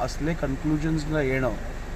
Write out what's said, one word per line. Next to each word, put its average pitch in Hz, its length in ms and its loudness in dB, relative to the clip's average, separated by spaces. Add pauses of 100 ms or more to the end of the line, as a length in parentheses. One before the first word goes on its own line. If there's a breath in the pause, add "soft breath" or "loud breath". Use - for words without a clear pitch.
असले 143 340 0
कन्क्लुजन्सला 151 840 0
येणं 131 320 2 (440)